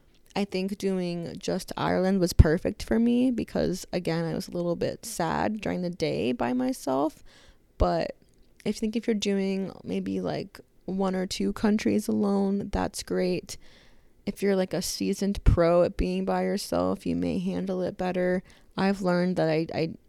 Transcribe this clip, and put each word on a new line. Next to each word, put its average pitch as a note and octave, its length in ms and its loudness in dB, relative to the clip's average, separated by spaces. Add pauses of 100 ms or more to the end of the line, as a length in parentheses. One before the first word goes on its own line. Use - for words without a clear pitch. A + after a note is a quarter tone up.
(360)
I G3+ 100 0
think G3 320 -4
doing F3 600 -2
just - 380 -4
Ireland F3+ 440 2
was F3 140 2
perfect - 500 6
for A3+ 160 2
me A#3+ 320 4
because, - 600 -2
again, E3+ 340 -2
I D#3+ 80 -2
was - 140 -4
a - 40 -14
little F3 240 -2
bit - 300 -4
sad F3+ 540 -2
during F3+ 220 -2
the F3 80 -2
day E3 420 -2
by B3 220 -2
myself. C4 720 -2 (540)
But F3 380 2 (500)
I G#3 60 0
think G#3+ 240 -2
if A3+ 120 -4
you're A#3 80 2
doing G3 560 -2 (120)
maybe, F#3+ 380 -4
like, E3 380 -6 (260)
one F#3+ 300 -2
or F#3 100 -2
two G3 280 -2
countries G#3+ 540 2
alone, G3+ 640 2
that's - 320 -2
great. F3+ 540 -2 (680)
If - 180 -6
you're, G3+ 120 4
like, F#3 180 0
a D#3+ 80 0
seasoned G3 600 -2
pro E3+ 400 6
at - 140 0
being F#3 280 0
by F#3 180 0
yourself, F#3+ 640 -2
you - 100 -2
may F3 240 0
handle F#3 420 -2
it F3+ 160 -4
better. F3+ 460 0 (340)
I've G3 240 2
learned F3+ 360 2
that D#3+ 120 2
I, D#3+ 240 2
I D#3 160 -2 (180)